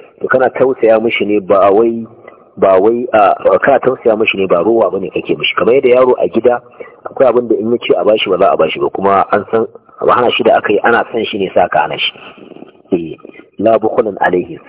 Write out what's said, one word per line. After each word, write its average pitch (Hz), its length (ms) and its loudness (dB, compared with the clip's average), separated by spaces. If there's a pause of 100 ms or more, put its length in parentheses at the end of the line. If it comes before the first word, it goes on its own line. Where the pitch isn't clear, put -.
(200)
to - 80 -8
kana 127 220 0
tausaya 113 520 0
mishi 110 220 -2
ne, 104 160 -2
ba 98 320 2
wai, 113 320 0 (540)
ba 95 200 4
wai, 117 360 0
a, 101 180 4 (320)
kana 131 160 2
tausaya 120 380 0
mishi 107 180 -2
ne, 95 100 -2
ba 90 160 0
rowa 110 300 2
bane 92 180 -6
kake - 280 -6
mishi. - 180 -6
Kamar 107 240 2
yadda 127 160 2
yaro 127 240 4
a - 80 0
gida 120 320 0 (460)
akwai - 240 0
abin 120 180 0
da 110 60 2
in 107 160 -2
ya 120 80 0
ce - 160 -2
a 85 100 -2
bashi 107 240 0
ba 92 100 0
za 92 120 4
a 73 60 0
bashi 78 240 -2
ba, 71 100 -2
kuma 98 400 0
an 104 220 -2
san 113 140 0 (360)
ba - 160 2
hana 120 160 0
shi - 80 -4
da 110 160 4
akai, 101 240 -2
ana 110 300 0
son 113 120 -4
shi 107 140 -8
ne 92 160 -4
sa 90 140 2
ka 78 180 -2
hana 78 120 -8
shi. - 140 -6 (800)
Eh, 85 240 -4 (440)
la 110 200 2
bukhlan 104 400 -4
alayhi, 87 400 -4 (100)